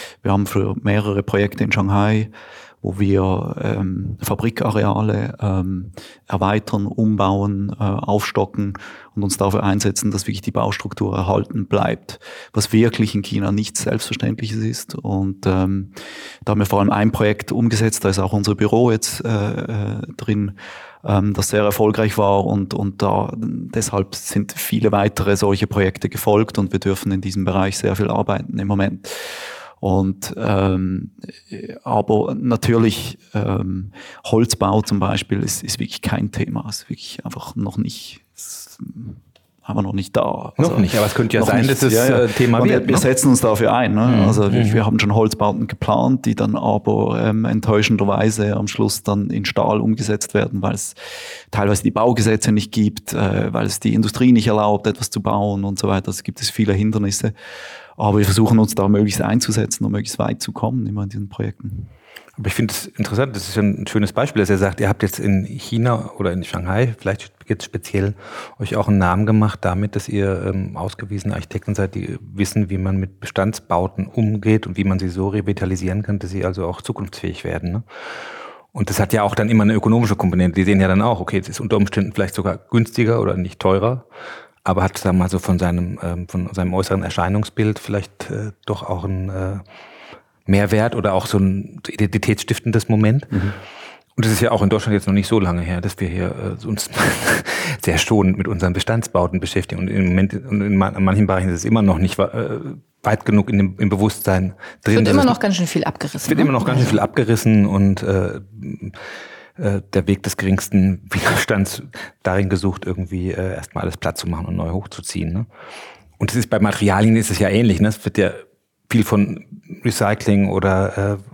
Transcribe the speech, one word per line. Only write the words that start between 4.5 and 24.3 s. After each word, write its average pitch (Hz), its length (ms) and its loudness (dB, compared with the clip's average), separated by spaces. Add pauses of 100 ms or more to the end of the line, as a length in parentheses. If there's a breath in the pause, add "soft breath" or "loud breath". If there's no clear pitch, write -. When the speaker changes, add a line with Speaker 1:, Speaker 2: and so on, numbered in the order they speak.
Speaker 1:
ähm, 92 500 -2 (380 loud breath)
erweitern, 101 580 -2
umbauen, 101 840 0
äh, - 120 -6
aufstocken 101 920 -2 (420 loud breath)
und 101 80 -2
uns 98 120 -2
dafür 98 280 0
einsetzen, 101 480 0
dass 101 160 -6
wirklich 98 140 -6
die 107 100 -6
Baustruktur 104 640 -2
erhalten 101 500 -2
bleibt, - 540 -2 (320 loud breath)
was - 200 -2
wirklich 110 440 2
in 101 60 -2
China 101 280 -2
nichts 107 320 -2
Selbstverständliches 113 760 -4
ist. 110 360 -6
Und, 98 500 -4
ähm, 95 460 0 (540 loud breath)
da 101 80 0
haben 104 80 2
wir 98 60 2
vor 101 120 2
allem 101 120 4
ein 107 200 2
Projekt 104 400 0
umgesetzt, 113 540 0
da 98 60 4
ist 95 100 0
auch 95 120 0
unser 104 220 0
Büro 113 380 4
jetzt, - 320 -4
äh, 117 40 -4
äh, 107 720 -4 (160)
drin, 104 360 -2 (520 loud breath)
ähm, 101 300 2
das - 140 -2
sehr 107 160 2
erfolgreich 107 520 2
war 98 280 2
und, 98 300 -2
und 101 280 -4
da, 101 340 0
deshalb - 800 -4
sind - 380 -4